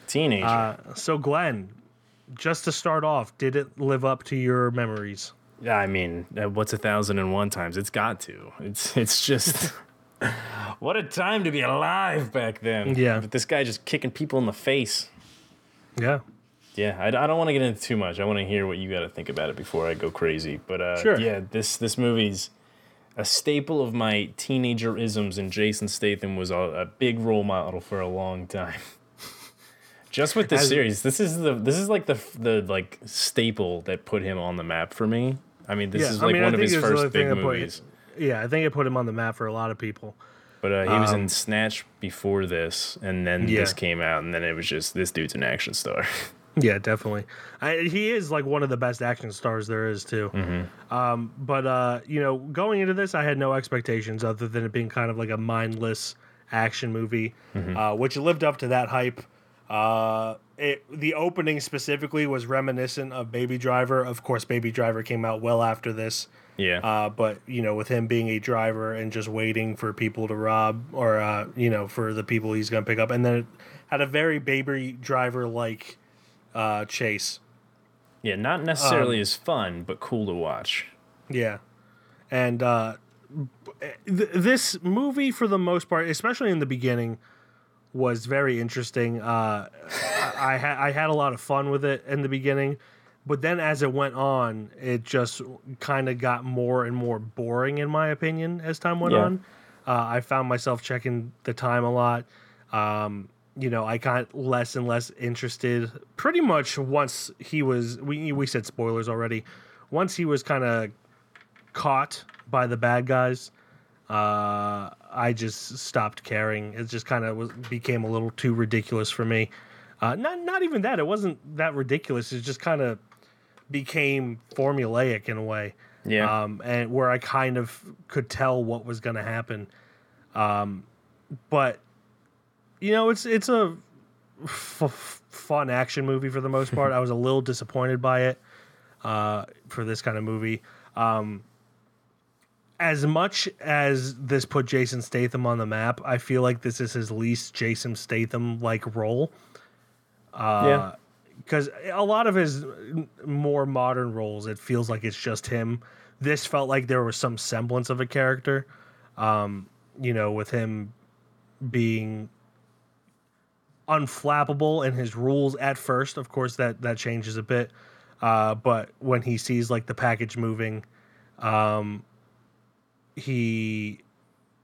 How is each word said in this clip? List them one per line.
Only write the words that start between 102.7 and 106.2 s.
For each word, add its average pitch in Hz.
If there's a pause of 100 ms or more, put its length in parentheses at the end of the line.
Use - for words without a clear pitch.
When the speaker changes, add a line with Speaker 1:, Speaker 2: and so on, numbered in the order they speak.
Speaker 2:
Um, 107 (300)
you 131
know, 113
I 113
got 123
less 127
and 123
less 117
interested 120 (240)
pretty 330